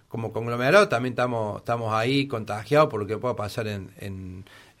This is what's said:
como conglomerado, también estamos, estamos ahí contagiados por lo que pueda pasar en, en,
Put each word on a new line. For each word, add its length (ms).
como 240
conglomerado, 560
también 240
estamos, 460
estamos 360
ahí 320
contagiados 640
por 100
lo 60
que 100
pueda 180
pasar 320
en, 320
en, 460